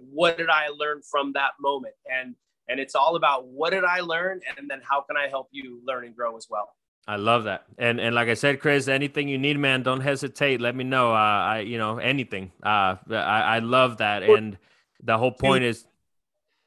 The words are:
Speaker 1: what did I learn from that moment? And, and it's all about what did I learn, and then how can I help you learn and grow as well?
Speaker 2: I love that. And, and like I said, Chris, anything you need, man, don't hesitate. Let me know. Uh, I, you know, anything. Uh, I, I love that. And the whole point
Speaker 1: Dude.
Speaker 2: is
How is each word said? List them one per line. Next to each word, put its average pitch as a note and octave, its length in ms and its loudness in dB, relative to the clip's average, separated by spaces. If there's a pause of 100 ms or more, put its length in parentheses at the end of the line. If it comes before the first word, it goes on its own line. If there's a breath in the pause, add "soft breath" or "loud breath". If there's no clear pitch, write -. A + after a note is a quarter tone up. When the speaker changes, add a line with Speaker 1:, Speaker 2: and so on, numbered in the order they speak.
(100)
Speaker 1:
what E3 260 2
did E3 120 -2
I D#3 220 2
learn D3 380 -4
from C#3+ 260 -2
that C#3 260 0
moment? C#3 340 -4 (180)
And, B2+ 220 -6 (340)
and C3 120 -4
it's C3+ 160 -6
all D3+ 180 4
about C#3+ 320 0
what C#3+ 240 -4
did F#3+ 140 0
I F3+ 160 0
learn, F3 400 -4 (180)
and C#3+ 100 -14
then C3+ 140 -10
how C#3+ 200 0
can D3 140 -6
I C#3+ 120 0
help C3+ 240 -6
you B2+ 340 -16
learn B2+ 180 -6
and A#2 120 -20
grow A#2 200 -4
as A2+ 140 -18
well? G#2 240 -6 (320)
Speaker 2:
I G#2 80 -4
love A2 300 2
that. F#2+ 220 -6 (120)
And, A#2+ 220 0
and A#2 160 0
like A#2 100 4
I A#2 80 2
said, C#3 240 0
Chris, C#3 300 2
anything C#3 400 -2
you C3+ 100 -4
need, C#3+ 180 0
man, C3+ 280 0
don't C3 160 0
hesitate. C3+ 600 -2
Let A#2+ 140 -2
me C3 80 -6
know. B2+ 300 2
Uh, - 20 2
I, G#2+ 460 2
you A2+ 180 -6
know, A2 200 -4
anything. A2+ 520 -4 (100)
Uh, G2 360 2 (120)
I, A2 60 -6
I G#2+ 460 2
love A#2+ 380 2
that. G#2 260 -2
And G#2+ 340 4 (420 soft breath)
the A2+ 160 2
whole A#2+ 140 2
point C3+ 320 4
Speaker 1:
Dude. A#2+ 80 2
Speaker 2:
is - 160 -8 (800)